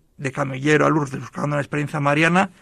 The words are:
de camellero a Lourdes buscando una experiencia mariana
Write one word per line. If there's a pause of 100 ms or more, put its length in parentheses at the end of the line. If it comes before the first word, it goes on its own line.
(180)
de
camellero
a
Lourdes
buscando
una
experiencia
mariana (120)